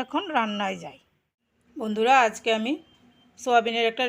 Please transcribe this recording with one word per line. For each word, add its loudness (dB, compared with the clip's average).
এখন -4
রান্নায় -2
যাই। -16
বন্ধুরা, 2
আজকে -4
আমি -2
সয়াবিনের 2
একটা -2